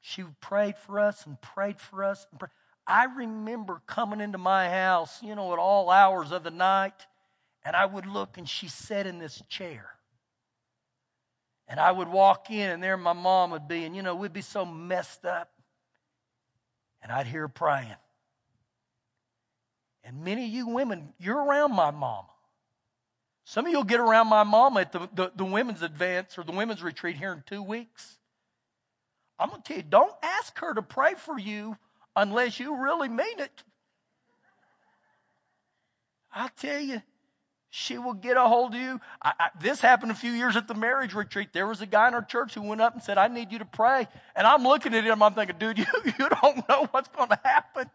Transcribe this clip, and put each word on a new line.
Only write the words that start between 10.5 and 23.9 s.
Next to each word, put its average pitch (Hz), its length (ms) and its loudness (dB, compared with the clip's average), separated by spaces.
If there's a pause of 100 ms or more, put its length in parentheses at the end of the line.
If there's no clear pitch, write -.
And 139 140 -6
I 165 100 6
would 180 160 -2
walk 190 460 4
in, 202 180 -2
and 170 100 -6
there 190 160 -2
my 175 180 -2
mom 180 360 2
would 156 160 -10
be, 170 180 -6
and, 165 120 -10
you 196 60 -10
know, 185 120 -4
we'd 190 180 -8
be 196 100 -12
so 196 220 -6
messed 175 600 -8
up. 175 260 -6 (1500)
And 110 80 -16
I'd 131 160 -4
hear 151 140 -8
her 151 80 -8
praying. 131 480 -4 (2000)
And 131 180 -16
many 208 220 -6
of 226 60 -8
you 240 180 -8
women, 226 500 -6
you're 196 180 -4
around 285 360 2
my 170 180 2
mama. 120 380 -8 (1160)
Some 240 220 -4
of 349 60 -2
you'll 285 100 0
get 226 160 2